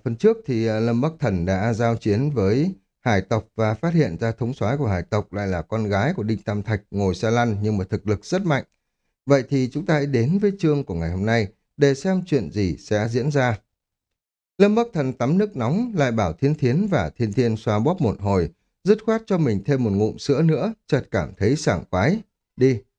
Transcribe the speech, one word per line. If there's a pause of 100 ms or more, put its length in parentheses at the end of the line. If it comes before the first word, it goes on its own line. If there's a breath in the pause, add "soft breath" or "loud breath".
phần
trước (100)
thì,
à,
Lâm
Bắc
Thần
đã
giao
chiến
với (260)
hải
tộc (100)
và
phát
hiện
ra
thống
soái
của
hải
tộc
lại
là
con
gái
của
Đinh
Tam
Thạch
ngồi
xe
lăn
nhưng
mà
thực
lực
rất
mạnh. (600)
Vậy
thì
chúng
ta
hãy
đến
với
chương
của
ngày
hôm
nay (280)
để
xem
chuyện
gì
sẽ
diễn
ra. (1000)
Lâm
Bắc
Thần
tắm
nước
nóng
lại
bảo
Thiên
Thiến
và
Thiên
Thiên
xoa
bóp
một
hồi, (340)
dứt
khoát
cho
mình
thêm
một
ngụm
sữa
nữa, (120)
chợt
cảm
thấy
sảng
khoái. (360)
"Đi, (180)